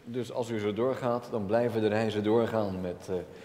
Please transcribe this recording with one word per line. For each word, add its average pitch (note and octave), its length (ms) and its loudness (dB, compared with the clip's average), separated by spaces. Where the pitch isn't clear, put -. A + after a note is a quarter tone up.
Dus A#2+ 280 -6
als A#2 180 -4
u A2+ 80 -2
zo G#2 140 0
doorgaat, B2 580 0
dan G#2+ 160 -2
blijven A2+ 340 2
de G#2+ 80 4
reizen G#2+ 340 2
doorgaan G#2+ 580 2
met, F2+ 280 -6
eh, F#2+ 60 -2